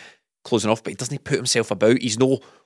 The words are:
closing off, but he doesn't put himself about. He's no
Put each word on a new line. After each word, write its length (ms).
closing 260
off, 140
but 80
he 60
doesn't 260
put 140
himself 340
about. 300
He's 180
no 200